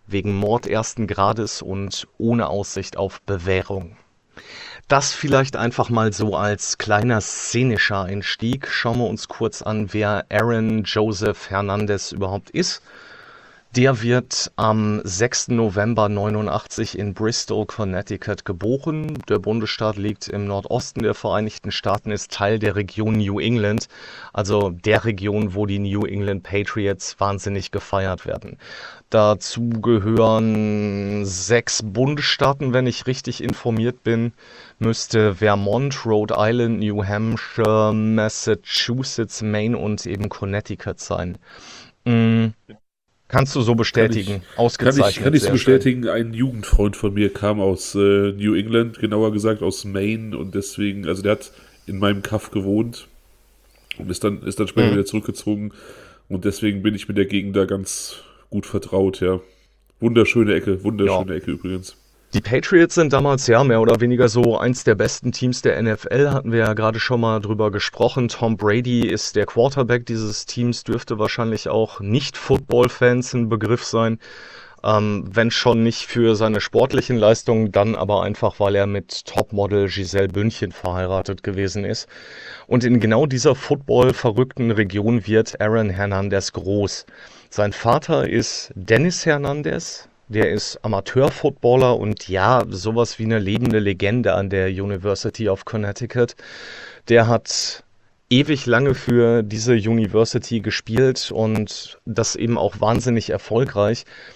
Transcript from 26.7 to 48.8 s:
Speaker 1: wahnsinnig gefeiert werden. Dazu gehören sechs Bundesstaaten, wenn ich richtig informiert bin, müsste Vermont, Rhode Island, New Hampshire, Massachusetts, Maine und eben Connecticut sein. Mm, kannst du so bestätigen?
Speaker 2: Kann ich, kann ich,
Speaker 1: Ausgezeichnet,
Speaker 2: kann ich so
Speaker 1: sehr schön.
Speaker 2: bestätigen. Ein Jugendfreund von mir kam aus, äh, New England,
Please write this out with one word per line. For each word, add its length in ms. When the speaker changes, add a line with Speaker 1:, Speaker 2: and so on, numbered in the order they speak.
Speaker 1:
wahnsinnig 500
gefeiert 540
werden. 320
Dazu 580
gehören 1600
sechs 580
Bundesstaaten, 880
wenn 140
ich 200
richtig 380
informiert 580
bin, 300
müsste 560
Vermont, 720
Rhode 320
Island, 420
New 240
Hampshire, 880
Massachusetts, 1500
Maine 340
und 300
eben 240
Connecticut 680
sein. 380
Mm, 440
kannst 280
du 60
so 120
bestätigen? 680
Speaker 2:
Kann 100
ich, 120
kann 160
ich, 60
Speaker 1:
Ausgezeichnet, 240
Speaker 2:
kann 100
ich 60
so 60
Speaker 1:
sehr 100
schön. 200
Speaker 2:
bestätigen. 340
Ein 240
Jugendfreund 600
von 200
mir 180
kam 300
aus, 320
äh, 380
New 220
England, 440